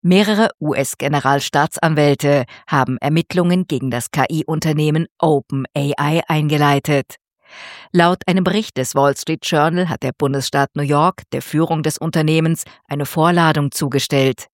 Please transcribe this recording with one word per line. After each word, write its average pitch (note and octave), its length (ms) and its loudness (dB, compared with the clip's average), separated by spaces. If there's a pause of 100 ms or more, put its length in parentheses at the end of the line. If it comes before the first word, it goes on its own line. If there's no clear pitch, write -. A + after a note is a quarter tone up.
Mehrere G3+ 480 2 (100)
U-S-Generalstaatsanwälte C#3+ 1800 0 (220)
haben C3 320 0
Ermittlungen F3 680 0
gegen C3 220 -4
das A#2+ 220 -6
K-I-Unternehmen D#3 960 -2 (100)
Open C#3 480 0 (100)
A C#3+ 40 -2
I D3 480 0
eingeleitet. D3 880 0 (760)
Laut F3 360 4
einem F#3 160 2
Bericht F#3+ 340 -2
des B2+ 160 -4
Wall C#3 240 2
Street - 280 -6
Journal E3+ 440 0
hat - 140 -6
der C3 80 -2
Bundesstaat C#3 640 -2
New D3 80 -2
York D3 480 0
der C3 100 -6
Führung D#3+ 400 -2
des D3+ 160 -2
Unternehmens D#3+ 680 0 (240)
eine C#3+ 180 -6
Vorladung D#3+ 680 2
zugestellt. C3+ 840 0